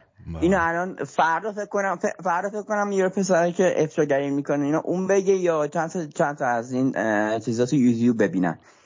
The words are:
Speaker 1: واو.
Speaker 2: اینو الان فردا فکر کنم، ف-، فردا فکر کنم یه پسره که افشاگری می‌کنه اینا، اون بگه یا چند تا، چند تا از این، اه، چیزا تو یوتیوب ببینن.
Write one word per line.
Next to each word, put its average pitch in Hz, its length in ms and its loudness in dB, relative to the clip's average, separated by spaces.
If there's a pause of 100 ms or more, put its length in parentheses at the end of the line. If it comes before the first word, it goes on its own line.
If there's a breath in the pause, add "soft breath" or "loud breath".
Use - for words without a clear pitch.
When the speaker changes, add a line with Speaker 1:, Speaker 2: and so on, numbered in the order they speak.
(320)
Speaker 1:
واو. 143 100 -6
Speaker 2:
اینو 185 180 2
الان 170 440 -4
فردا 165 480 -2
فکر 202 140 -8
کنم، 196 360 -4
ف-، - 200 -4
فردا 185 280 -2
فکر 208 120 -8
کنم 202 300 -2
یه 190 160 2
پسره 180 440 2
که 175 300 2
افشاگری 143 480 0
می‌کنه 143 340 -2
اینا، 147 140 0
اون 185 280 -2
بگه 196 280 4
یا 165 320 0
چند 160 240 -2
تا، 175 160 -6
چند 147 300 -2
تا 143 100 -2
از 120 260 -2
این، 127 240 0
اه، 107 440 0
چیزا 120 260 0
تو 151 100 0
یوتیوب 120 460 4
ببینن. 90 360 0 (280 soft breath)